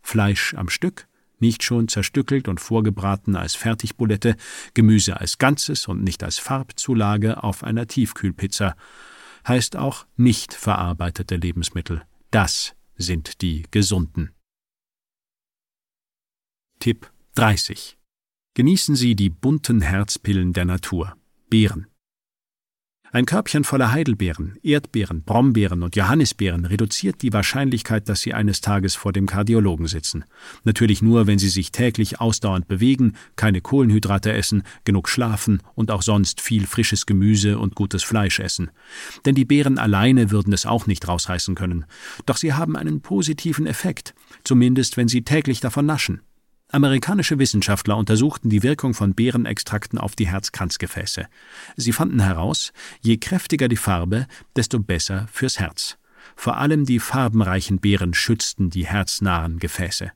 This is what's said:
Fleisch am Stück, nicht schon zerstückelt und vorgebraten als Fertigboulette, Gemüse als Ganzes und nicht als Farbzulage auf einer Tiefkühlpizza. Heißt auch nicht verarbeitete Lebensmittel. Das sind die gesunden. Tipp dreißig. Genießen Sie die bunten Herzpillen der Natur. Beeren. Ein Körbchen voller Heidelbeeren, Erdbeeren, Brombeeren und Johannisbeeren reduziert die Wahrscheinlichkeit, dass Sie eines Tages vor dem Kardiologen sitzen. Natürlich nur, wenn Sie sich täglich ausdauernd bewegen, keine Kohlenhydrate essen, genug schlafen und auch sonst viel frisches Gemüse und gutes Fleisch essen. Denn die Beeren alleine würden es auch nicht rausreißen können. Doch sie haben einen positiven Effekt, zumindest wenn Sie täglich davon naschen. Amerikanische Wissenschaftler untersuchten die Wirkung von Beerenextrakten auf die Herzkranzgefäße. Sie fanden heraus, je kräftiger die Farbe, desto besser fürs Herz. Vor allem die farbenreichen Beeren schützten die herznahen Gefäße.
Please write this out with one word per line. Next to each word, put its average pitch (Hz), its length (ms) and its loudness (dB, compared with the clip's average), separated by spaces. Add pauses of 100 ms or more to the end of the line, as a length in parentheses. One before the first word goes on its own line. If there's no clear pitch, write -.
Fleisch 101 520 0
am 90 160 -6
Stück, - 380 -6 (320)
nicht 113 240 2
schon 117 260 0
zerstückelt 131 580 -2
und 92 140 -4
vorgebraten 101 760 0
als 87 200 -6
Fertigboulette, 110 800 -2 (380)
Gemüse 107 460 6
als - 180 -6
Ganzes 143 500 0
und 95 160 -4
nicht 90 200 -4
als 90 140 -6
Farbzulage 110 1040 -2
auf 101 200 -4
einer 113 240 -4
Tiefkühlpizza. 101 880 -2 (720)
Heißt 127 280 0
auch - 300 -6 (100)
nicht 120 380 2
verarbeitete 87 800 -4
Lebensmittel. 85 680 -4 (280)
Das - 420 0 (220)
sind 87 460 -6
die 78 280 -4
gesunden. 90 600 -2 (2500)
Tipp - 320 -2 (240)
dreißig. - 640 0 (560)
Genießen 151 420 2
Sie 120 200 2
die 98 140 2
bunten 123 520 0
Herzpillen 92 720 0
der 90 120 0
Natur. 90 520 -4 (320)
Beeren. 98 380 2 (1200)
Ein 123 140 2
Körbchen 160 380 0
voller 127 300 2
Heidelbeeren, 101 680 -2
Erdbeeren, 117 640 0
Brombeeren 104 600 4
und 87 120 -4
Johannisbeeren 98 680 2
reduziert 107 560 -2
die 123 100 0
Wahrscheinlichkeit, 113 800 0
dass 107 100 0
Sie - 140 -4
eines 104 260 0
Tages 98 360 0
vor 98 180 -4
dem 98 120 2
Kardiologen 98 600 2
sitzen. 78 380 -6 (400)
Natürlich 107 360 4
nur, 113 240 6
wenn 101 140 4
Sie 98 80 2
sich 92 240 -2
täglich 113 480 0
ausdauernd 104 480 -2
bewegen, 120 460 2 (240)
keine 98 240 2
Kohlenhydrate 107 720 2
essen, 104 300 0 (200)
genug 98 240 0
schlafen 110 560 0 (120)
und 110 160 -2
auch 101 100 -2
sonst 104 400 0
viel 107 260 0
frisches - 380 -2
Gemüse 104 520 4
und 104 180 -4
gutes 104 280 -2
Fleisch 104 360 0
essen. 90 300 -6 (540)
Denn 139 120 4
die 135 100 4
Beeren 139 320 4
alleine 113 520 4
würden 101 220 2
es 95 140 0
auch 113 200 -2
nicht 95 220 -2
rausreißen 87 480 -2
können. 87 300 -4 (400)
Doch 127 100 0
sie 156 160 -2
haben 160 240 -2
einen 156 240 -4
positiven 156 680 -2
Effekt, - 480 -6 (300)
zumindest 127 540 4
wenn 120 100 2
Sie 117 160 0
täglich 143 380 0
davon 143 240 -2
naschen. 143 360 -2 (480)
Amerikanische 151 680 2
Wissenschaftler 107 580 2
untersuchten 113 540 2
die 107 140 4
Wirkung 135 320 0
von 98 180 2
Beerenextrakten 113 840 -2
auf 104 160 -6
die 104 120 0
Herzkranzgefäße. - 1000 -6 (500)
Sie 117 140 -2
fanden 131 280 0
heraus, 90 540 0 (280)
je 113 160 2
kräftiger 147 500 -2
die 117 100 0
Farbe, 95 480 -2 (300)
desto 123 240 0
besser 98 520 -4
fürs - 280 -4
Herz. - 400 -6 (360)
Vor - 220 -4
allem 147 280 2
die 123 140 2
farbenreichen 107 800 0
Beeren 95 360 2
schützten - 560 -2
die 87 160 -4
herznahen 85 720 -2
Gefäße. 92 560 -6